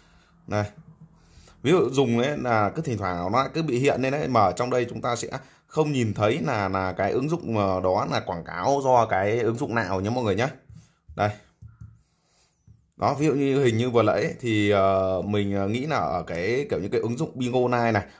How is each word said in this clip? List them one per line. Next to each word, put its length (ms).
Này. 180
Ví 80
dụ 200
dùng 280
ấy 200
là 320
cứ 120
thỉnh 160
thoảng 340
nó 220
cứ 80
bị 160
hiện 240
lên 100
đấy, 160
mà 120
ở 120
trong 180
đây 200
chúng 100
ta 160
sẽ 120
không 260
nhìn 220
thấy 280
là, 260
là 240
cái 200
ứng 160
dụng, 300
ờ, 220
đó 300
là 100
quảng 240
cáo 400
do 220
cái 340
ứng 160
dụng 180
nào 260
nhé 100
mọi 140
người 100
nhé. 140
Đây. 140
Đó, 180
ví 120
dụ 80
như 300
hình 120
như 140
vừa 120
nãy 200
ấy, 180
thì, 300
ờ, 520
mình, 320
ờ, 140
nghĩ 180
là 100
ở 300
cái 440
kiểu 100
như 80
cái 120
ứng 180
dụng 160
Bingo 340
Night 260
này, 100